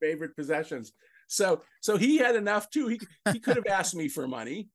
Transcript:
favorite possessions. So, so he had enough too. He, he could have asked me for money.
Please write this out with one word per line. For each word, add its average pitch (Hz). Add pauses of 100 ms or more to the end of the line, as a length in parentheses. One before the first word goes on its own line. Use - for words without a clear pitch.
favorite 156
possessions. 151 (360)
So, 185 (180)
so 214
he 269
had 240
enough 208
too. 285
He, 226 (340)
he 233
could -
have 226
asked 190
me 156
for -
money. 127